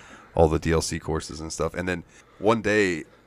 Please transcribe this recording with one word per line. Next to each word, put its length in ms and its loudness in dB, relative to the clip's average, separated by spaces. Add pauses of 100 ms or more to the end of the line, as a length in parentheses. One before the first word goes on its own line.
(340)
all 140 6
the 100 2
D 140 0
L 100 4
C 160 -4
courses 420 -6
and 120 -8
stuff. 220 -4
And 140 -4
then 140 -4 (360)
one 240 2
day 420 2 (220)